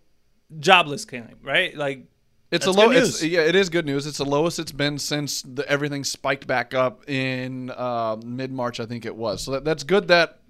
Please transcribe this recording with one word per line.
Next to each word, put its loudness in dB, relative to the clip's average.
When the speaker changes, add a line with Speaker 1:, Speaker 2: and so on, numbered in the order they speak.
Speaker 1:
jobless 4
claim, -14
right? 0
Like, -4
Speaker 2:
it's -2
Speaker 1:
that's 2
Speaker 2:
a 6
low, 8
Speaker 1:
good 6
Speaker 2:
it's, -2
Speaker 1:
news. 0
Speaker 2:
yeah, 2
it 4
is 4
good -2
news. -2
It's -8
the -2
lowest 0
it's -10
been -2
since -4
the, -6
everything 0
spiked -4
back -2
up -2
in, -4
uh, -2
mid-March, -6
I -4
think -8
it -6
was. -4
So -8
that, -4
that's -2
good 2
that 4